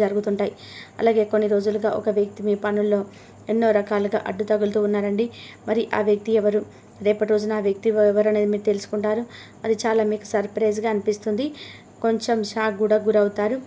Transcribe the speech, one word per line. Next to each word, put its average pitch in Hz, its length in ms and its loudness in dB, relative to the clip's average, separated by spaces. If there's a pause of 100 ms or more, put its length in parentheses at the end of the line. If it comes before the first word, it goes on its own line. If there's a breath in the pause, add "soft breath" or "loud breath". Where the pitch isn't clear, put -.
జరుగుతుంటాయి. 202 500 0 (480 loud breath)
అలాగే 220 320 4
కొన్ని 214 220 2
రోజులుగా 208 460 0
ఒక 202 80 -2 (100)
వ్యక్తి 202 300 -2
మీ 202 60 4 (120)
పనుల్లో 208 340 2 (520 loud breath)
ఎన్నో 226 180 4 (100)
రకాలుగా 208 400 -2 (100)
అడ్డు 190 220 -4
తగులుతూ 208 360 0
ఉన్నారండి. 202 380 0 (420 loud breath)
మరి 226 160 0 (140)
ఆ 214 120 0
వ్యక్తి 208 220 0 (100)
ఎవరు, 208 200 2 (440 loud breath)
రేపటి 208 280 0
రోజున 214 260 0
ఆ 202 80 -4
వ్యక్తి 196 200 -2 (240)
ఎవరు 208 220 4
అనేది 208 200 2
మీరు 208 160 -4
తెలుసుకుంటారు. 208 520 -2 (420 loud breath)
అది 226 200 2
చాలా 220 180 2 (100)
మీకు 208 140 -6 (100)
సర్ప్రైజ్గా 214 580 0
అనిపిస్తుంది, 208 520 -2 (600 loud breath)
కొంచెం 226 320 0 (160)
షాక్ 220 300 -2
కూడా 214 120 4 (120)
గురవుతారు. 208 580 2